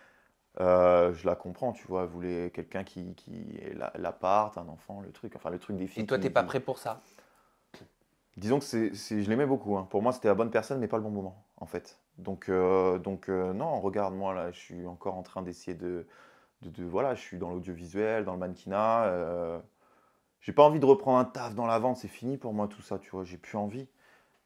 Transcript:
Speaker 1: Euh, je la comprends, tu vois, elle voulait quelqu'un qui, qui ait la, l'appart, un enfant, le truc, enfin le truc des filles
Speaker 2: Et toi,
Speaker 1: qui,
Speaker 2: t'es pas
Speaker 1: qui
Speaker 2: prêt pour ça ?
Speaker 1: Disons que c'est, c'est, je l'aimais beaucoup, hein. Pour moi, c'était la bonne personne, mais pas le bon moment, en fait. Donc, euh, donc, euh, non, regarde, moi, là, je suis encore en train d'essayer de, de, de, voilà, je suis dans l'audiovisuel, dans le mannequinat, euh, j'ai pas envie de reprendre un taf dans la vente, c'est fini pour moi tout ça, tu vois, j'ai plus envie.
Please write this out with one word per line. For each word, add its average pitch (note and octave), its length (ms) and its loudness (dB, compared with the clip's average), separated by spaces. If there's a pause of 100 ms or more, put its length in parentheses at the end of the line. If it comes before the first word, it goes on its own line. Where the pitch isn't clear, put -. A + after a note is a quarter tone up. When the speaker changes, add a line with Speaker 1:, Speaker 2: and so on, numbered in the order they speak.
(600)
Speaker 1:
Euh, F2+ 520 8
je E2+ 140 -10
la F2 80 4
comprends, F#2+ 380 -4
tu - 140 -16
vois, F#2 180 -2
elle F2 40 -4
voulait F2 420 -6
quelqu'un F#2 340 -8
qui, F2+ 320 -12
qui F2 440 -14
ait C#2 140 -12
la, - 220 -8
l'appart, F#2 600 0
un F2 120 -10
enfant, F2+ 320 -14
le F#2+ 100 -14
truc, - 240 -14
enfin - 160 -8
le F2+ 80 -4
truc G#2 180 -8
des F#2 120 -4
filles A2 160 -8
Speaker 2:
Et - 20 -6
toi, C3 100 0
Speaker 1:
qui, F#3+ 60 -2
Speaker 2:
t'es - 80 0
pas B2+ 120 4
Speaker 1:
qui F#2 40 -6
Speaker 2:
prêt C3 140 -4
pour B2+ 180 -6
ça ? A2+ 220 -10 (1400)
Speaker 1:
Disons A2 240 2
que D3 40 -6
c'est, A2+ 300 0
c'est, G#2 280 -4
je G2+ 60 0
l'aimais B2 180 4
beaucoup, G#2+ 300 0
hein. F#2+ 140 -4
Pour G2+ 100 0
moi, A#2+ 120 2
c'était A2+ 160 0
la G2+ 60 6
bonne A2+ 160 2
personne, A#2+ 280 0
mais A#2 80 0
pas A#2+ 100 0
le A2 60 -2
bon G#2+ 80 -6
moment, G2 340 -8 (120)
en F2 100 -16
fait. - 320 -10 (200)
Donc, F#2+ 300 -8
euh, F#2 500 4
donc, F#2+ 300 -6
euh, F#2 240 0
non, C3 280 -4
regarde, G2 340 -2
moi, F#2+ 180 -4
là, F2+ 200 -6
je - 60 -20
suis F2 280 -14
encore F2+ 300 -8
en F#2 60 -8
train F#2 200 -10
d'essayer F2+ 340 -10
de, F2 300 -8 (560)
de, F2 80 -14
de, F2 140 -10
voilà, A2 320 -2
je - 40 -12
suis - 160 -14
dans F2 140 -6
l'audiovisuel, F2+ 760 -4
dans F#2 80 -4
le F2+ 60 -6
mannequinat, G2 680 0
euh, F2 520 -2 (840)
j'ai - 120 -8
pas D3 100 8
envie D3+ 160 8
de C#3 80 4
reprendre C3+ 320 8
un B2+ 60 6
taf A#2+ 300 -8
dans A#2 120 -2
la A2+ 140 2
vente, B2 160 2
c'est - 100 -10
fini B2+ 300 -6
pour B2 160 -8
moi G#2 160 -2
tout - 140 -18
ça, G2 160 -8
tu - 120 -18
vois, F#2 140 -8
j'ai F2 140 -14
plus - 200 -10
envie. A2 300 -6 (580)